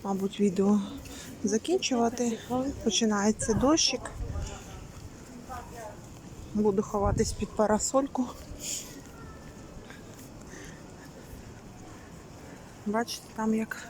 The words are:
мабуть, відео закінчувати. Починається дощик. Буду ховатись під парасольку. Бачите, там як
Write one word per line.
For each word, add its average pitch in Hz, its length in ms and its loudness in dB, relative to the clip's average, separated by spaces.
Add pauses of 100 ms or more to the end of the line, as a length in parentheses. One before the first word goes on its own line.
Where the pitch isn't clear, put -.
мабуть, 196 360 0
відео 202 420 6 (600)
закінчувати. 233 960 2 (440)
Починається 214 720 4
дощик. 247 480 6 (2500)
Буду 208 280 6
ховатись 202 500 4
під - 180 -2
парасольку. 247 760 4 (4000)
Бачите, 220 400 0 (100)
там 220 180 2
як 220 240 0 (120)